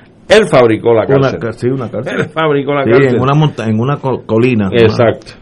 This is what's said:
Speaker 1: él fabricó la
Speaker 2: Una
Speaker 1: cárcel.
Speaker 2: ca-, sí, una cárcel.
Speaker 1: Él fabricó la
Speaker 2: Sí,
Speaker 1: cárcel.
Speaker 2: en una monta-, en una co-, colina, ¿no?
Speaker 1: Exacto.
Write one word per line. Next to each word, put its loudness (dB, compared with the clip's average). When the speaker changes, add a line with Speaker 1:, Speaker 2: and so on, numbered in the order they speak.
Speaker 1:
él 4
fabricó 2
la 2
Speaker 2:
Una 0
Speaker 1:
cárcel. -6
Speaker 2:
ca-, -6
sí, -6
una -4
cárcel. -8
Speaker 1:
Él -2
fabricó -2
la -2
Speaker 2:
Sí, 0
Speaker 1:
cárcel. 2
Speaker 2:
en 0
una 0
monta-, 0
en 0
una -2
co-, -6
colina, 0
¿no? -2
Speaker 1:
Exacto. 0